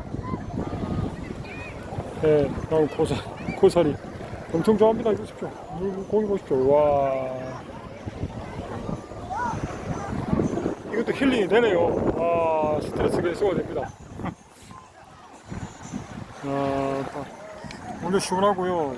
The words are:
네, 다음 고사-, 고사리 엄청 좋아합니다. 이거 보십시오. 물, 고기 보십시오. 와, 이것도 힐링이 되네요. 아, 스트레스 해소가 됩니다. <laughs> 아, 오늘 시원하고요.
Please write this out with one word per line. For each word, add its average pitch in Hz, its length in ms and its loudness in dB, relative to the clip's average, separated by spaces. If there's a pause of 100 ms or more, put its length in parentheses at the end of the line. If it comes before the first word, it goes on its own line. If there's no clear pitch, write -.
(2250)
네, 151 280 6 (200)
다음 156 200 4
고사-, 143 260 0 (440)
고사리 170 360 6 (580)
엄청 208 240 4
좋아합니다. 220 340 6
이거 202 100 0
보십시오. - 280 -8 (300)
물, 190 120 -2 (160)
고기 214 200 2
보십시오. 139 440 2
와, 143 400 6 (3750)
이것도 226 200 0
힐링이 254 340 2
되네요. 185 720 4
아, 160 640 2
스트레스 143 400 0
해소가 175 340 2
됩니다. 151 340 -2 (340)
<laughs> 185 100 -4 (2250)
아, 139 560 0 (1000)
오늘 185 140 4
시원하고요. 180 800 2